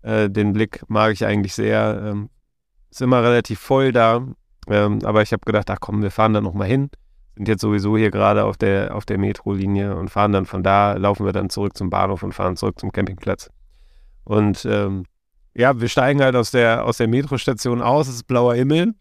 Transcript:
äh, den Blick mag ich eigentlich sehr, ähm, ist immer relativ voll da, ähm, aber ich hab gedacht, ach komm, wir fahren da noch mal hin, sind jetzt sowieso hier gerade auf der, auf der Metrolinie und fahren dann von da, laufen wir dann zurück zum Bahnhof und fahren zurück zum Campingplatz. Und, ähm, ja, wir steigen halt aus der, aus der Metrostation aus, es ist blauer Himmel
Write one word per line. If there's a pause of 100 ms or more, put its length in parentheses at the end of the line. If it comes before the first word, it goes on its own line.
äh,
den
Blick
mag
ich
eigentlich
sehr,
ähm, (640)
ist
immer
relativ
voll
da, (420)
ähm,
aber
ich
hab
gedacht,
ach
komm,
wir
fahren
da
noch
mal
hin, (460)
sind
jetzt
sowieso
hier
gerade
auf
der,
auf
der
Metrolinie
und
fahren
dann
von
da,
laufen
wir
dann
zurück
zum
Bahnhof
und
fahren
zurück
zum
Campingplatz. (760)
Und,
ähm, (500)
ja,
wir
steigen
halt
aus
der,
aus
der
Metrostation
aus,
es
ist
blauer
Himmel